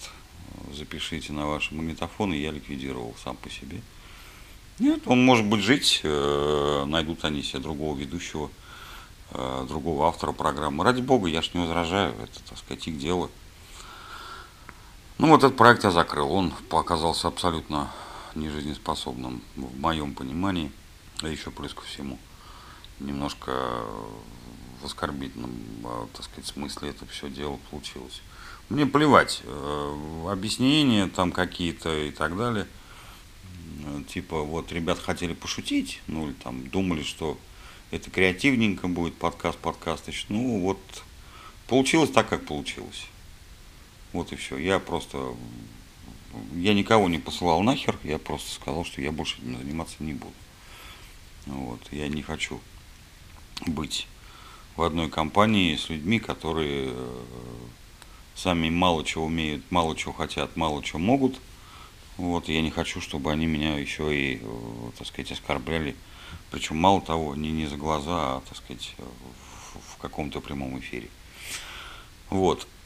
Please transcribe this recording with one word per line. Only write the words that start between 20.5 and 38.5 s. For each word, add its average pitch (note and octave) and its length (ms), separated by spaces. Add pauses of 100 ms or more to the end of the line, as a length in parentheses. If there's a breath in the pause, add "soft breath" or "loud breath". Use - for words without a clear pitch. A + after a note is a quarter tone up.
а D#2+ 40
ещё D#2 220
плюс C#2+ 240
ко - 80
всему C#2 380 (800 loud breath)
немножко C2 840 (1000)
в C#2+ 40
оскорбительном, C2+ 640 (320)
э, A#1 300
так - 120
сказать, - 200
смысле C#2+ 440
это - 180
всё - 220
дело C#2 300 (100)
получилось. C2 520 (480 loud breath)
Мне C#3+ 160
плевать, C3 580
э, D2 880
объяснения A2 800
там F2+ 240
какие-то E2 640
и D2+ 140
так D#2 260
далее. A2 300 (1200 loud breath)
Э, C#2+ 220
типа, E2 340
вот, D2+ 300
ребята E2+ 300
хотели E2 320
пошутить, - 760
ну, D#2 200
или C#2 60
там B1+ 360
думали, F2+ 340
что D2+ 340 (540 loud breath)
это - 200
креативненько F#2+ 760